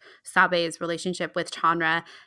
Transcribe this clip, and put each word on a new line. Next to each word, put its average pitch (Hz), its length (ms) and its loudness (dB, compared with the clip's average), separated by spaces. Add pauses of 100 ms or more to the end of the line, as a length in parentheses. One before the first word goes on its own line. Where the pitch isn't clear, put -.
(240)
Sabe's 175 560 2
relationship 170 560 -6
with 170 160 -4
Tanra 165 520 0 (240)